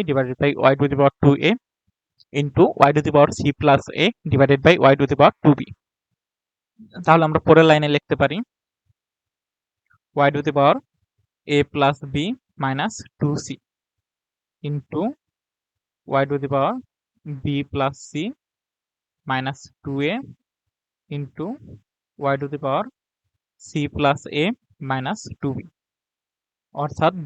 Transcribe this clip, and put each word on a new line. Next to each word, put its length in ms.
divided 320
by 80
y 100
to 100
the 100
power 220
two 140
a 20
into 240
y 100
to 100
the 100
power 220
c 20
plus 220
a 40
divided 340
by 80
y 100
to 100
the 100
power 220
two 160
b। 20
তাহলে 220
আমরা 200
পরের 240
লাইনে 260
লিখতে 260
পারি 160
y 80
to 120
the 120
power 180
a 20
plus 240
b 20
minus 300
two 160
c 20
into 340
y 120
to 120
the 120
power 200
b 20
plus 220
c 20
minus 300
two 160
a 20
into 300
y 100
to 120
the 140
power 180
c 40
plus 260
a 20
minus 300
two 160
b। 20
অর্থাৎ 300